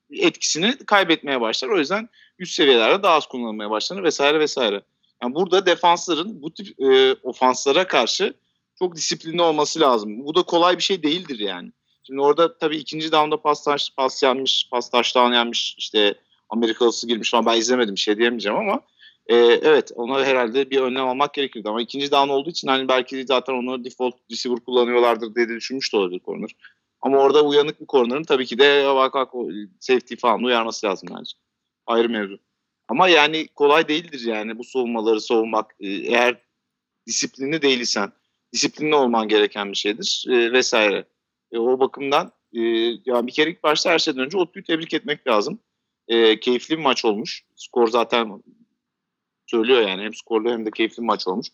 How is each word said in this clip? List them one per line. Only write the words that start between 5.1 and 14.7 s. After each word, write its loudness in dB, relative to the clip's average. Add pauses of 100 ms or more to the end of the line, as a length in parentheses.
Yani -6
burada 0
defansların 0
bu -12
tip, -16
e, 6
ofanslara 0
karşı 0 (460)
çok -4
disiplinli -6
olması 2
lazım. 0
Bu -4
da 2
kolay 2
bir -6
şey -2
değildir -4
yani. -8 (320)
Şimdi -8
orada 2
tabii -2
ikinci -8
down'da 2
pas -2
taş-, -4
pas -2
yenmiş, 0